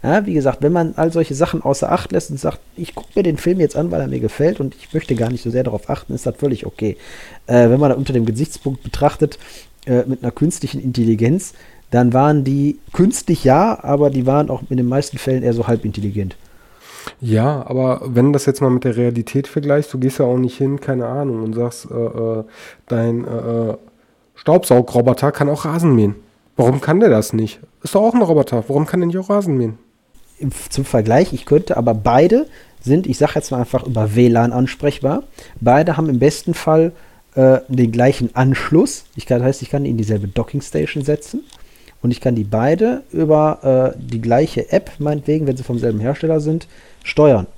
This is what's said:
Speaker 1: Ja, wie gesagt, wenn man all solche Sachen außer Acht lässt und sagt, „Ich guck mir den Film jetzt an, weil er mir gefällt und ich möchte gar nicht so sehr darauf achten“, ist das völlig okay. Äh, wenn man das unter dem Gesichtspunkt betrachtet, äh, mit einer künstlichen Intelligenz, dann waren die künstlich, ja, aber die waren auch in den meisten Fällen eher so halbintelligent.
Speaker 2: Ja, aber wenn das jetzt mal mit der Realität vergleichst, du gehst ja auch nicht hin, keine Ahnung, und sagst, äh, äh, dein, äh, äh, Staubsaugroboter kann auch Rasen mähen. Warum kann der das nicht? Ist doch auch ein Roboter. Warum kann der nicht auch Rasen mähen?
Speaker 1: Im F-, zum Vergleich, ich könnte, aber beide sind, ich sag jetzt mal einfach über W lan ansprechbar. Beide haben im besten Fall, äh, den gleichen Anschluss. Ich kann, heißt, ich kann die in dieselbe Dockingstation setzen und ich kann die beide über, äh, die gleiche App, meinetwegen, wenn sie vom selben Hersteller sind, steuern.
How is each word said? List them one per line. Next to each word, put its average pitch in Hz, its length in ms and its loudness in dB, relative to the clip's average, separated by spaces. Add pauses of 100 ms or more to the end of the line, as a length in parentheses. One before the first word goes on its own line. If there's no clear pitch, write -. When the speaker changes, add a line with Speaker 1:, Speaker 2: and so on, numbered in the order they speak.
Speaker 1:
Ja, 202 220 2
wie 190 100 -4
gesagt, 135 280 0
wenn 147 100 2
man 170 240 0
all 165 160 0
solche 160 220 -2
Sachen 160 260 -2
außer - 300 -2
Acht - 220 -2
lässt 175 180 -4
und 139 80 -8
sagt, - 220 -6 (160)
„Ich 175 180 -12
guck - 220 -16
mir 202 80 0
den 160 120 0
Film 185 220 -2
jetzt - 160 2
an, 170 160 -2
weil 170 100 -2
er 135 60 -4
mir 131 140 -4
gefällt 147 400 -2
und 135 160 -6
ich - 180 -18
möchte 151 220 -2
gar 113 120 -2
nicht 123 140 -6
so 117 80 -6
sehr 123 140 -2
darauf 107 260 -6
achten“, - 240 -6
ist 127 100 -10
das 120 120 -4
völlig 131 300 -4
okay. 101 300 -6 (500)
Äh, 120 220 6
wenn 131 120 4
man 147 100 4
das 120 80 2
unter 139 140 -4
dem 117 140 0
Gesichtspunkt 131 580 -6
betrachtet, - 540 -2 (480)
äh, 123 200 2
mit 131 160 -6
einer 120 80 -2
künstlichen 139 500 -4
Intelligenz, 120 720 0 (380)
dann 123 220 4
waren 143 320 4
die 143 340 0 (140)
künstlich, 180 500 0
ja, 156 400 4
aber 143 280 2
die 127 160 -2
waren 147 240 2
auch 123 200 -4
in 127 60 -2
den 123 120 0
meisten 135 300 -2
Fällen 131 240 -2
eher 123 100 2
so 117 140 0
halbintelligent. 104 680 -4 (840)
Speaker 2:
Ja, 123 460 0
aber 127 380 0
wenn 131 280 4
das 139 140 0
jetzt 135 140 0
mal 131 100 2
mit 123 140 0
der 117 120 0
Realität 120 520 -2
vergleichst, 143 440 -2
du 131 60 -6
gehst 131 220 -2
ja 135 60 4
auch 123 120 0
nicht 127 200 -2
hin, 139 220 -2
keine 123 260 -4
Ahnung, 127 360 -4
und 110 120 -6
sagst, 120 360 -6
äh, - 40 -10
äh, 113 500 -4 (420)
dein, 117 400 -2
äh, 117 440 -4
äh, - 60 -6 (580)
Staubsaugroboter 127 1000 2
kann 143 180 0
auch 147 160 -4
Rasen 160 280 2
mähen. 104 200 4 (420)
Warum 131 240 4
kann 165 200 2
der 214 100 6
das 107 240 2
nicht? 110 260 -4 (220)
Ist - 120 -12
doch 196 80 4
auch 233 120 2
ein 240 80 4
Roboter. 143 460 2
Warum 147 180 0
kann 180 140 -2
der 170 60 0
nicht 175 120 -2
auch 185 100 -8
Rasen 196 280 0
mähen? 110 220 -2 (600)
Speaker 1:
Im 143 100 -6
F-, - 220 -10
zum 135 160 -4
Vergleich, 120 480 2
ich - 100 -10
könnte, - 320 2
aber 117 160 0
beide 143 540 2 (340)
sind, 156 260 0
ich 127 120 -4
sag 147 160 0
jetzt - 160 -4
mal 131 80 -2
einfach 120 280 -2
über 110 280 -2
W 123 140 6
lan 117 240 2
ansprechbar. 139 720 -2 (360)
Beide 139 380 4
haben 160 100 0
im 127 100 0
besten 151 360 0
Fall, 160 380 2 (420)
äh, 131 240 6 (100)
den 123 240 2
gleichen 123 420 0
Anschluss. 135 680 2 (100)
Ich - 120 -14
kann, 123 160 0
heißt, 131 180 0
ich 120 100 -12
kann 143 140 -2
die 139 60 -4
in 113 80 -2
dieselbe 104 300 -2
Dockingstation 143 760 -6
setzen 151 420 -6 (580)
und 120 80 0
ich - 120 -4
kann 123 120 0
die 107 100 -2
beide 170 580 0 (100)
über, 151 840 2
äh, - 40 -16
die 120 240 -8
gleiche 139 500 0
App, - 260 0
meinetwegen, 151 480 -2
wenn 131 120 -2
sie 131 60 -12
vom 120 140 -4
selben 107 220 -2
Hersteller 156 400 -2
sind, 156 260 -4 (380)
steuern. 131 420 4 (120)